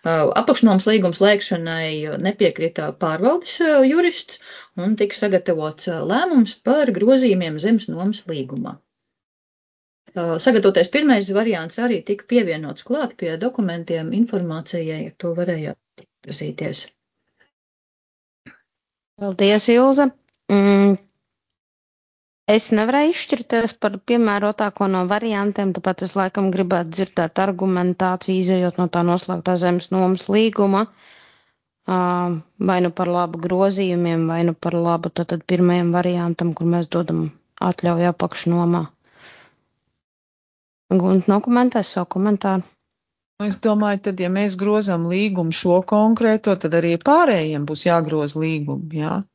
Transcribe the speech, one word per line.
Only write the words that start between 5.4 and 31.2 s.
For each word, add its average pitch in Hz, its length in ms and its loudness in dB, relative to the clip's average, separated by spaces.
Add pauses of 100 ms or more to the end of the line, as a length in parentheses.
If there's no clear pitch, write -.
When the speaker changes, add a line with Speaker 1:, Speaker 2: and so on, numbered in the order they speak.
Speaker 1:
ā, 165 120 -6
lēmums 247 580 2
par 262 340 2
grozījumiem 190 680 2
zemes 202 300 0
nomas 185 360 -6
līgumā. 135 520 -8 (1400)
Ā, 175 100 -4 (120)
sagatavotais 208 500 4
pirmais 262 420 2
variants 190 480 -2
arī 233 240 -2
tika 202 240 -6
pievienots 165 600 -2
klāt 254 320 -4
pie 165 180 -4
dokumentiem, 170 760 -4
informācijai, 165 880 -4
ar 160 140 -12
to 170 180 -6
varējāt 165 480 -6 (180)
iepazīties. - 840 -10 (2250)
Speaker 2:
Paldies, 202 480 2
Ilze. 262 380 4 (440)
Mm, 202 460 6 (1500)
es 214 220 4
nevarēju 254 440 2
izšķirties 233 640 -2
par 202 240 -2
piemērotāko 208 880 0
no 185 160 0
variantiem, 202 680 -2
tāpēc 185 320 -4
es 185 120 -8
laikam 190 360 0
gribētu 175 400 -2
dzirdēt 180 480 -4
argumentāciju, 185 1000 -2
izējot 180 420 0
no 180 80 0
tā 175 160 -2
noslēgtā 180 540 -2
zemes 180 320 0
nomas 185 380 0
līguma, 202 560 2 (1040)